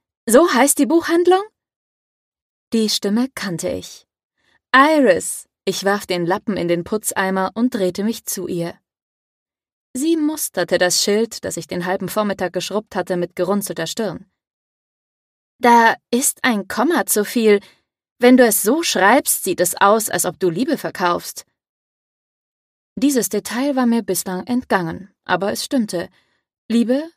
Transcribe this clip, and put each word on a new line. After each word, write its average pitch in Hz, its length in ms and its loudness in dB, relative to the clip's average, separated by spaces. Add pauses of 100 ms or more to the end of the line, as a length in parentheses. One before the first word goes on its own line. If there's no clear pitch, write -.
(260)
So 311 280 6
heißt 269 260 2
die 277 60 4
Buchhandlung? 339 560 2 (1300)
Die 220 160 0
Stimme 214 480 -2
kannte 180 320 -6
ich. - 400 -10 (680)
Iris. 269 760 2 (160)
Ich 190 180 -4
warf 202 220 -2
den 175 200 -4
Lappen 190 300 -2
in 170 140 -4
den 175 160 0
Putzeimer 190 720 -4
und 247 200 -2
drehte 190 300 -2
mich 226 180 -4
zu - 240 -10
ihr. 170 320 -8 (1120)
Sie 320 220 0
musterte 294 600 -2
das 180 260 2
Schild, 220 400 -2
das 175 140 -6
ich 165 100 -12
den 180 180 -8
halben 185 220 -4
Vormittag 196 460 -4
geschrubbt 196 420 -6
hatte, 180 220 -4
mit 175 180 -6
gerunzelter 180 520 -2
Stirn. - 440 -8 (1300)
„Da 233 380 6 (120)
ist - 360 -2
ein 208 240 -2
Komma 247 360 0
zu 208 200 -2
viel. 214 340 4 (580)
Wenn 247 200 8
du 247 80 8
es 208 160 2
so 269 200 0
schreibst, 226 640 2
sieht 185 160 -4
es 180 160 0
aus, 214 340 2
als - 140 -4
ob 180 160 -6
du 185 100 2
Liebe 233 280 -2
verkaufst.“ 175 680 -4 (1500)
Dieses 254 340 0
Detail 247 480 -4
war 247 80 2
mir 233 180 2
bislang 185 420 -6
entgangen, 190 680 -4 (100)
aber 196 300 -2
es - 100 -8
stimmte. 214 460 -4 (580)
Liebe, 240 500 0